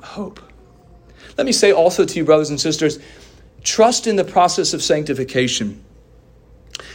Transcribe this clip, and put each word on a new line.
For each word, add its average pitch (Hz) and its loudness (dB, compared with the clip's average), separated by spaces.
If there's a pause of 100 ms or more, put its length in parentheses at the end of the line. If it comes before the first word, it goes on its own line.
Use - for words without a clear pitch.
hope. - -14 (960)
Let - -2
me 254 0
say 202 4
also 180 4
to - -6
you, 165 -4
brothers 151 2
and 143 -6
sisters, 156 -2 (640)
trust 240 2
in 214 0
the 185 2
process 175 0
of 151 -6
sanctification. 131 -4 (1120)